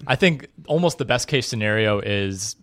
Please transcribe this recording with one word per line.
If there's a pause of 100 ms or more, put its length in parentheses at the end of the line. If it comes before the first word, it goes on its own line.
I
think (180)
almost
the
best
case
scenario
is